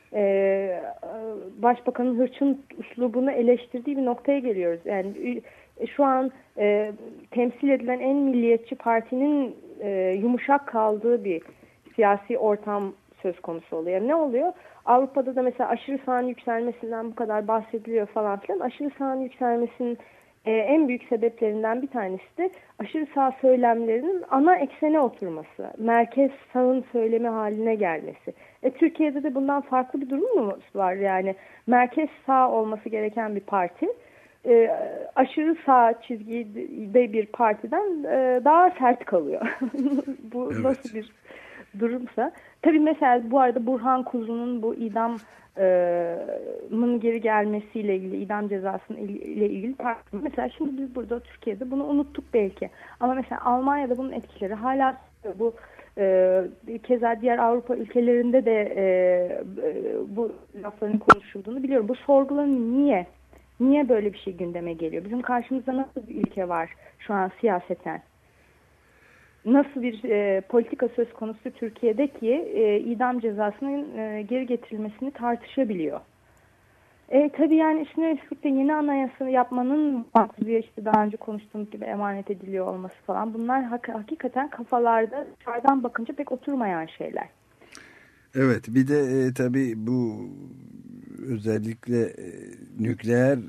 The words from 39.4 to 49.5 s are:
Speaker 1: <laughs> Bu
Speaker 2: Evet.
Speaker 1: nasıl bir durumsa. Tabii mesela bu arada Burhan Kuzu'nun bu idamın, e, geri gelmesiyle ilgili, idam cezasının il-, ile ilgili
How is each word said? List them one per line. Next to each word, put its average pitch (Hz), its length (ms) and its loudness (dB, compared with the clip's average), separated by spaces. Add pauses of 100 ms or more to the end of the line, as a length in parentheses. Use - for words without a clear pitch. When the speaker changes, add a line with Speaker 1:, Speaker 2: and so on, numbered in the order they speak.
Speaker 1:
<laughs> 254 400 -6
Bu 247 200 -6
Speaker 2:
Evet. 220 120 -4
Speaker 1:
nasıl 262 300 -2
bir 220 180 -10 (680)
durumsa. 240 520 -4 (300)
Tabii 311 180 6
mesela 254 500 4
bu 269 100 4
arada 240 260 4
Burhan 254 360 0
Kuzu'nun 233 600 -4
bu 226 120 -2
idamın, 226 460 -4 (380)
e, 180 1400 0
geri 226 220 0
gelmesiyle 208 760 0
ilgili, 190 200 -6
idam 208 320 -4
cezasının 196 500 -6
il-, 202 240 -10
ile 208 260 -2
ilgili 208 260 -6